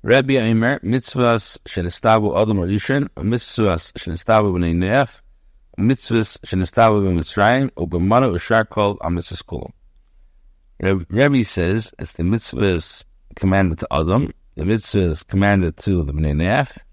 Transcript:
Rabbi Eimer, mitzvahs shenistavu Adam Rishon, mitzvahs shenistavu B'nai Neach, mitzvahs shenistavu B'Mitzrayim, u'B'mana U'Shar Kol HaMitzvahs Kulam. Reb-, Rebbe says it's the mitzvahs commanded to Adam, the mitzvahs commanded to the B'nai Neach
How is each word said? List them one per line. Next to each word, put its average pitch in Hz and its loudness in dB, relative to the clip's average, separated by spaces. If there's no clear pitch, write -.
Rabbi 135 4
Eimer, 113 2
mitzvahs 117 0
shenistavu 104 0
Adam 107 2
Rishon, 104 -2
mitzvahs 107 -2
shenistavu 101 0
B'nai 85 0
Neach, 107 0
mitzvahs 113 0
shenistavu 104 2
B'Mitzrayim, 104 0
u'B'mana 95 0
U'Shar 110 0
Kol 101 -2
HaMitzvahs 85 -6
Kulam. - -12
Reb-, 92 0
Rebbe 131 4
says 98 -2
it's - -12
the - -6
mitzvahs 92 -2
commanded 95 0
to - -8
Adam, 87 0
the - -8
mitzvahs 92 0
commanded 95 2
to 90 0
the 71 -6
B'nai 73 0
Neach 107 0